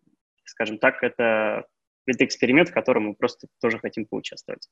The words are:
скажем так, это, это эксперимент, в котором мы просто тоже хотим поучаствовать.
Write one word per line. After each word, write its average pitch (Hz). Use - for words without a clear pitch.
скажем 110
так, 131
это, 110
это 127
эксперимент, 135
в -
котором 117
мы 104
просто -
тоже 113
хотим 110
поучаствовать. -